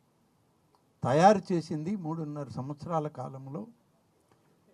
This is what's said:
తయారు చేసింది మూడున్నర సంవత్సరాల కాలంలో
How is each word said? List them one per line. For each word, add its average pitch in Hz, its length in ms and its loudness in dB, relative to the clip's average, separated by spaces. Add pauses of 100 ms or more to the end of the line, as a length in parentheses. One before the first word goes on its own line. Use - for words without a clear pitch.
(1040)
తయారు 175 500 6
చేసింది 165 420 -2
మూడున్నర 151 540 -6
సంవత్సరాల 147 580 -4
కాలంలో 139 600 -10 (1080)